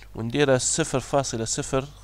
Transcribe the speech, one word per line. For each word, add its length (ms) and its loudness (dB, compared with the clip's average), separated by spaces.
ونديره 420 2
صفر 420 0
فاصلة 460 -2
صفر 400 -2